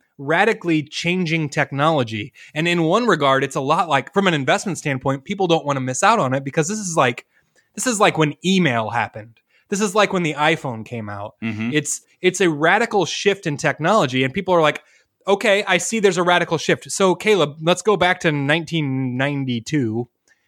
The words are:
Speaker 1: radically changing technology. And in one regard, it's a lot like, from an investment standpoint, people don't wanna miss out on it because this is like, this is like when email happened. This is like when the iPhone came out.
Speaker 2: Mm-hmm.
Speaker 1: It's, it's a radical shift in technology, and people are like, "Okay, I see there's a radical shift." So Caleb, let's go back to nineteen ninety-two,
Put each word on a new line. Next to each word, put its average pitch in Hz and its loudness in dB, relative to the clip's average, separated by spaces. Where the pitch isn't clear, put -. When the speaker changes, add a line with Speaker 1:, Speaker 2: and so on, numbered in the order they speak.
Speaker 1:
radically 170 0
changing 165 -2
technology. 135 0
And 160 -2
in 175 2
one 196 2
regard, 139 2
it's 139 -4
a 156 -2
lot 160 0
like, 139 0
from 196 2
an 175 2
investment 151 -2
standpoint, 135 -4
people 196 -4
don't 165 2
wanna 143 -2
miss 127 -4
out 214 4
on 131 0
it 139 -2
because 147 -2
this 214 -6
is 175 -6
like, 127 2
this - -4
is 226 0
like 170 4
when 151 2
email 143 2
happened. 110 -6
This 202 -4
is 202 -2
like 202 2
when 185 0
the 156 0
iPhone 147 -2
came 110 -10
out. 101 -12
Speaker 2:
Mm-hmm. 113 -6
Speaker 1:
It's, - -4
it's 185 0
a 185 4
radical 185 2
shift 196 -2
in 147 -4
technology, 151 0
and 131 -4
people 190 -2
are 170 4
like, 151 2
"Okay, 202 2
I 185 4
see 226 -4
there's 190 4
a 180 0
radical 170 2
shift." - -2
So 190 2
Caleb, 165 0
let's 175 2
go 208 2
back 180 2
to 165 0
nineteen 143 -2
ninety-two, 131 -2